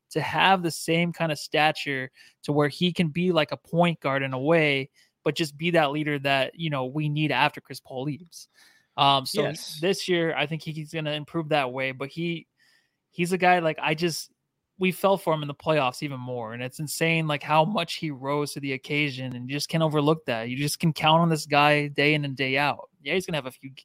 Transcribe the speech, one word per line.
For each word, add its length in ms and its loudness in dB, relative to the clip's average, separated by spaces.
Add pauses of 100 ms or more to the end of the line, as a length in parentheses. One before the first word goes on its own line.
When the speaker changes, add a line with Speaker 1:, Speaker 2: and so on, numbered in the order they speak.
(120)
Speaker 1:
to 100 -2
have 420 2
the 80 0
same 400 0
kind 200 -4
of 60 -4
stature 720 0 (340)
to 100 -2
where 160 4
he 240 0
can 160 0
be 220 0
like 200 0
a 60 -6
point 420 0
guard 240 0
in 100 -4
a 60 -4
way, 500 2 (340)
but 120 0
just 220 -4
be 140 -2
that 200 4
leader 280 -2
that, 380 0
you 120 -4
know, 160 -2
we 240 -2
need 220 0
after 300 2
Chris 180 -16
Paul 240 -10
leaves. 440 -10 (480)
Um, 300 4
so 180 -2
Speaker 2:
Yes. 380 -8
Speaker 1:
this 260 -2
year, 280 0
I 100 0
think 160 -6
he's 320 -10
gonna 180 -4
improve 380 -6
that 220 0
way, 200 -4
but 180 -8
he, 380 -6 (640)
he's 220 -2
a 40 2
guy, 220 6
like, 220 0
I 120 0
just, 380 -2 (460)
we 140 2
fell 260 2
for 160 -2
him 80 -2
in 60 -6
the 60 -8
playoffs 500 0
even 160 -6
more. 340 -8
And 100 -8
it's 160 -10
insane, 480 0
like, 160 -2
how 200 4
much 320 -2
he 160 -6
rose 420 -4
to 60 -10
the 140 -4
occasion, 600 -4
and 120 -8
you 80 -4
just 140 -4
can't 140 2
overlook 420 4
that. 240 -4
You 80 -4
just 220 -2
can 120 4
count 300 4
on 80 4
this 160 0
guy 420 4
day 260 4
in 120 0
and 100 -4
day 220 0
out. 320 -2 (120)
Yeah, 120 -4
he's 120 0
gonna 120 -4
have 80 -4
a 60 -10
few, 200 -18 (140)